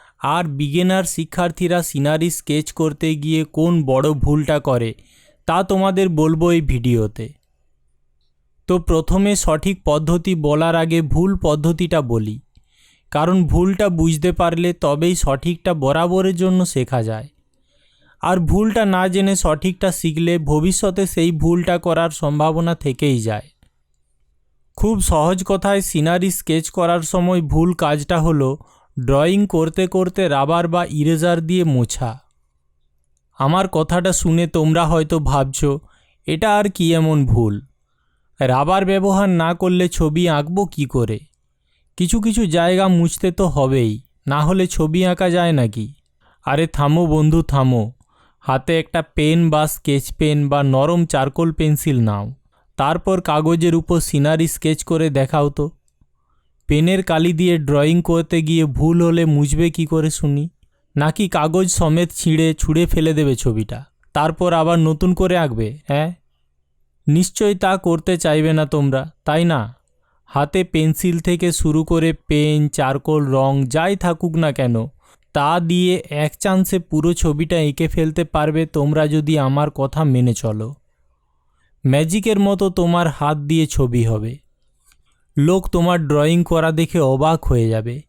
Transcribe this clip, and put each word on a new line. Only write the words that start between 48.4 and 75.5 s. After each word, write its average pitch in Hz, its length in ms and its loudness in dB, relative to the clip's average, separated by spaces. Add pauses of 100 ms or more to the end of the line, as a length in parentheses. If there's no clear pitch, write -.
হাতে 135 380 -2
একটা 160 240 -4 (120)
পেন 160 360 4
বা 151 160 2
স্কেচ - 480 -2
পেন 147 340 0
বা 143 140 0
নরম 143 440 2
চারকোল 156 460 -2
পেন্সিল 151 480 0
নাও, 107 340 -2 (420)
তারপর 165 440 0
কাগজের 165 540 2
উপর 165 260 0
সিনারি 156 480 0
স্কেচ - 360 -4
করে 160 260 -2
দেখাও 143 400 0
তো। 147 200 -6 (960)
পেনের 170 360 2
কালি 170 300 0
দিয়ে 175 260 2
ড্রয়িং 147 440 2
করতে 165 400 0
গিয়ে 160 220 2
ভুল 160 380 2
হলে 170 220 2
মুছবে 151 460 2
কী 165 160 -4
করে 156 240 0
শুনি? 147 380 -2 (480)
নাকি 156 320 0
কাগজ 170 420 0
সমেত 165 420 0
ছিঁড়ে 160 420 0
ছুঁড়ে 160 320 0
ফেলে 160 280 0
দেবে 143 220 0
ছবিটা, 113 480 -4 (280)
তারপর 165 400 0
আবার 165 260 2
নতুন 160 360 2
করে 180 240 2
আঁকবে, 120 400 -4 (100)
হ্যাঁ? 156 240 -2 (960)
নিশ্চয়ই 185 460 2
তা 190 220 0
করতে 175 400 0
চাইবে 156 360 2
না 156 140 2
তোমরা, 139 440 0 (140)
তাই 160 200 0
না? 123 300 -2 (520)
হাতে 147 380 -2
পেন্সিল 165 540 0
থেকে 175 340 -2
শুরু 156 320 0
করে 165 280 0
পেন, 151 560 0
চারকোল, 143 580 -2
রং 135 400 0
যাই 165 300 0
থাকুক 175 400 -2
না 160 160 0
কেন, 120 340 -2 (460)
তা 151 280 0